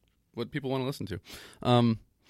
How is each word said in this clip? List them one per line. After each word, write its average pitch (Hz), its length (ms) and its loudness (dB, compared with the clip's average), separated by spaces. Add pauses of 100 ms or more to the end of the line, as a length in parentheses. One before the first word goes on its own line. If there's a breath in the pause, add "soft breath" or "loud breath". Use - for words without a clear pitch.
(340)
what 113 180 -8
people 139 180 -6
wanna 131 160 -2
listen 135 220 -8
to. 101 120 -8 (420 loud breath)
Um, 120 380 4 (300 soft breath)